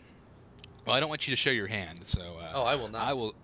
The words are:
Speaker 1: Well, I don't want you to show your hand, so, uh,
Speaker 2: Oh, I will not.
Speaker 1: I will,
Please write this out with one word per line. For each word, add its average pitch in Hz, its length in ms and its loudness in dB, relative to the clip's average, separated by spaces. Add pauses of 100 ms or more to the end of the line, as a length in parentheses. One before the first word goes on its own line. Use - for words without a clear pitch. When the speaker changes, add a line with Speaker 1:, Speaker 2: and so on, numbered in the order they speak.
(840)
Speaker 1:
Well, 117 120 4
I 135 40 6
don't 156 80 2
want 151 180 -4
you 135 60 0
to 123 80 2
show 143 100 4
your 110 180 2
hand, 90 360 -4
so, 87 360 -4
uh, 85 140 -8
Speaker 2:
Oh, 135 80 0
I 123 120 4
will 120 140 -2
not. 113 180 -4
Speaker 1:
I 139 60 2
will, 117 320 -2